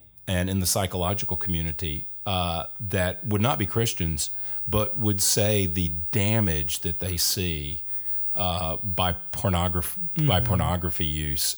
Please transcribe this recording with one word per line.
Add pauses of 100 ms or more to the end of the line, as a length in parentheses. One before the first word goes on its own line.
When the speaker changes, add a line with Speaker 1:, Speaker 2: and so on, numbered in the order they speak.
(280)
Speaker 1:
and
in
the
psychological
community, (180)
uh, (140)
that
would
not
be
Christians, (380)
but
would
say
the (220)
damage
that
they
see, (520)
uh,
by (180)
pornograph-, (180)
by
Speaker 2:
Mm-hmm.
Speaker 1:
pornography
use,